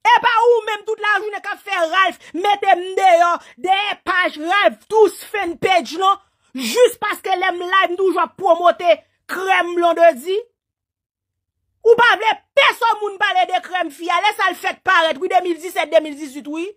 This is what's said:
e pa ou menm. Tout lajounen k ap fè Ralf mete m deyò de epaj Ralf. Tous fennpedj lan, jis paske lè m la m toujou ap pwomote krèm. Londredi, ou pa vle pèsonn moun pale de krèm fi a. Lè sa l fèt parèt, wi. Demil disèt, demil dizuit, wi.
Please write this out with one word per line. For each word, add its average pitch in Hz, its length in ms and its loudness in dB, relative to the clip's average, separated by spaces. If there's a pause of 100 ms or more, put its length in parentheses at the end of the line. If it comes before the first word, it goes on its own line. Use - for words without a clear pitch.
e 453 160 4
pa 480 120 0 (120)
ou 466 220 2
menm. 415 220 -6
Tout 440 120 -6
lajounen 415 400 -4
k 403 120 -10
ap - 120 -14
fè 381 280 -2
Ralf 381 440 -2
mete 403 400 0
m 349 60 -8 (160)
deyò 349 320 4 (260)
de 359 220 -2 (160)
epaj 359 480 -4
Ralf. 349 400 0 (100)
Tous 427 300 2 (100)
fennpedj 339 680 -2
lan, 381 180 2 (360)
jis 311 460 2
paske 403 360 -4
lè 370 180 -2
m 349 80 -8
la 370 260 0
m 349 100 -6
toujou 359 240 0
ap - 180 -6
pwomote 349 560 2 (340)
krèm. 359 480 -2
Londredi, 330 580 2 (1500)
ou 466 140 6
pa 466 100 6 (100)
vle 440 160 -2 (240)
pèsonn 466 420 0
moun 415 200 -8
pale 370 300 0
de 359 140 -2
krèm 339 300 -6
fi 339 160 -10
a. 349 140 0
Lè 415 120 2
sa 381 160 0
l - 60 -10
fèt - 280 -8
parèt, 330 340 2
wi. 359 120 -6
Demil 359 280 0
disèt, 330 320 -6
demil 311 260 0
dizuit, 285 280 -14
wi. 320 200 -8 (100)